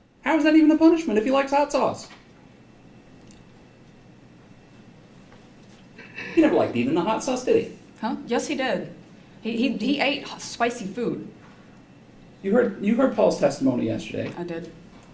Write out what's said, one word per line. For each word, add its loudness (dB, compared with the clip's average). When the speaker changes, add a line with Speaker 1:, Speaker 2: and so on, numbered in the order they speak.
Speaker 1:
How 2
is 2
that 4
even 8
a 6
punishment 4
if 2
he 0
likes 2
hot 2
sauce? -2
He 6
never 4
liked 0
even 0
the 0
hot -2
sauce, -4
did 2
he? -14
Speaker 2:
Huh? -4
Yes, -2
he -4
did. -4
He, -6
he, 0
he -2
ate -2
h-, -14
spicy -4
food. -6
Speaker 1:
You -2
heard, 2
you 2
heard 2
Paul's 4
testimony 0
yesterday. -6
Speaker 2:
I -8
did. -10